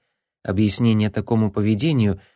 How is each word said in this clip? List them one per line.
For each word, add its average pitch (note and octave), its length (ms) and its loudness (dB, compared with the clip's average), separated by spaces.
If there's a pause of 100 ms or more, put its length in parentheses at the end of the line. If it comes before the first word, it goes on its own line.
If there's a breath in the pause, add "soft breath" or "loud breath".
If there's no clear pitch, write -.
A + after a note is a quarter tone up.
(440)
Объяснение G#2+ 680 0
такому G#2+ 420 -2
поведению G#2+ 720 0 (140)